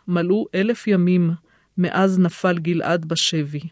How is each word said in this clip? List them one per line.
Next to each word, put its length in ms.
מלאו 460
אלף 320
ימים 440
מאז 400
נפל 400
גלעד 460
בשבי. 560